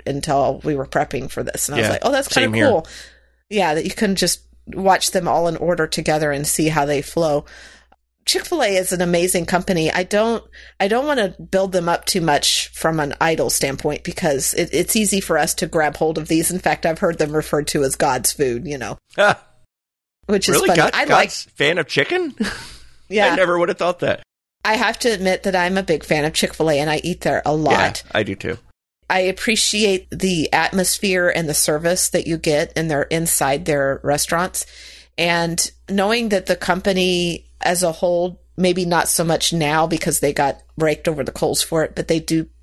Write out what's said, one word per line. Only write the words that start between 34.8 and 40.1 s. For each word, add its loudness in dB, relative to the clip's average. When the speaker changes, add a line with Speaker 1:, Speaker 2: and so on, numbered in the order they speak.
Speaker 1:
And 0
knowing 0
that 0
the 2
company 0
as 0
a 2
whole, 0
maybe 2
not 2
so 0
much 0
now 2
because 0